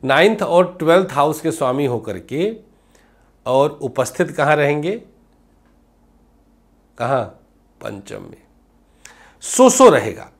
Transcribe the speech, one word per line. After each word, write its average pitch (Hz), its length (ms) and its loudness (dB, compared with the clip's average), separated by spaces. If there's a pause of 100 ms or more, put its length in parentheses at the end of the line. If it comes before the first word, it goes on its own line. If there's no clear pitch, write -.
नाइन्थ 175 380 2
और 175 360 0
ट्वेल्थ 170 340 2
हाउस 147 280 0
के 165 100 -4
स्वामी 139 360 -2
होकर 107 320 -6
के 175 380 -6 (880)
और 135 240 2
उपस्थित 139 600 -4
कहाँ 151 260 0
रहेंगे? 147 460 -2 (2000)
कहाँ? 120 260 -4 (560)
पंचम 98 420 -14
में। - 200 -20 (1000)
सो 254 300 4
सो 247 180 6
रहेगा 113 520 0